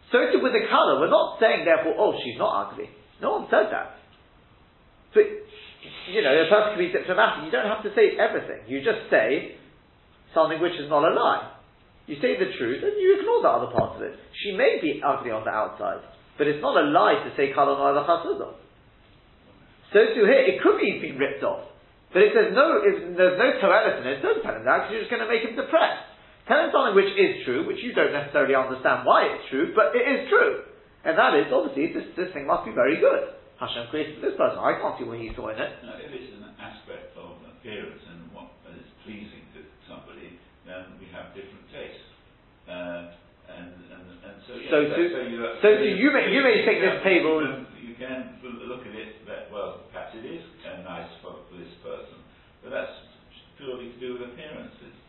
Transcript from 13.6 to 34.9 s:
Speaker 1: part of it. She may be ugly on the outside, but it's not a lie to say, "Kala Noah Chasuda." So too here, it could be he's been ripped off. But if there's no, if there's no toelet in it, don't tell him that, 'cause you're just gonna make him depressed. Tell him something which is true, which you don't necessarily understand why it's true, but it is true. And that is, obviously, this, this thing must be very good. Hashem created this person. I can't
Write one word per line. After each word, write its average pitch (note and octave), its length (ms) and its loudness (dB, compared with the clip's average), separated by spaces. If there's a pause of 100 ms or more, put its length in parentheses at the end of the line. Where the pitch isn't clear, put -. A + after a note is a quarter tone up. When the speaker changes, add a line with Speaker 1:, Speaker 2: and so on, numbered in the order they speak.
Speaker 1:
part - 240 -2
of - 80 -8
it. - 80 -12 (240)
She G3 160 -6
may C4 240 2
be C#3+ 240 -4
ugly C3+ 320 -2
on A2 80 -6
the A2+ 80 -4
outside, G#2 480 -4 (400)
but D3 80 2
it's D3 160 -2
not B3 160 2
a D3 80 2
lie F3 400 4
to - 80 -10
say, C#3 160 2
"Kala C#3 240 2
Noah C#3+ 320 0
Chasuda." - 480 -2 (1400)
So G3+ 60 8 (140)
too A3 160 4
here, C4+ 160 6
it - 160 2
could F#4+ 200 4
be A#3 160 0
he's - 80 -10
been C#3+ 160 -8
ripped - 240 -2
off. G2 200 -4 (480)
But F#3+ 160 6
if G#3 40 0
there's G#3 240 4
no, C#4 240 4
if F3 360 0
there's F3+ 240 4
no C4 80 4 (120)
toelet G3 400 4
in A#2+ 80 -8
it, C#3+ 160 -6
don't A4 160 0
tell - 160 -6
him A2+ 80 -12
that, C3+ 200 2
'cause - 80 -8
you're A3 120 -4
just - 80 -8
gonna A#3 160 -4
make A#3 160 -2
him - 120 -8
depressed. - 480 0 (440)
Tell D4+ 160 4
him C#4 80 -4
something B3+ 240 2
which G3 200 4
is - 280 2
true, C3+ 240 -2
which - 160 -6
you B3 80 -8
don't D3+ 200 2
necessarily C#3 440 0
understand C3 480 0
why F#3 240 4
it's - 200 -8
true, C3+ 280 -2
but - 200 4
it B3 120 2
is - 200 -2
true. F4 360 2 (400)
And D#3+ 120 0
that B3 200 4
is, - 160 2
obviously, E3+ 400 0
this, D#3+ 120 -6 (120)
this F3+ 160 -6
thing C#3 160 -10
must E3+ 160 0
be A3 80 -12
very C3 240 2
good. - 360 2 (280)
Hashem A#2+ 280 -8
created - 360 -8
this - 120 -4
person. B2+ 220 0
I C3 220 0
can't - 160 -6